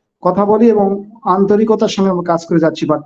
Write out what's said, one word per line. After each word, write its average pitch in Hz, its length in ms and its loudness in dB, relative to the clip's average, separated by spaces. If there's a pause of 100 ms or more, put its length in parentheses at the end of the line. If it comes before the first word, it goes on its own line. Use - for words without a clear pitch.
(220)
কথা 180 240 0
বলি 220 240 4
এবং 202 340 0 (200)
আন্তরিকতার 208 640 0
সঙ্গে 196 240 -2
আমরা 175 120 -4
কাজ 170 220 -2
করে 170 140 0
যাচ্ছি, 156 260 -2
but 147 200 -2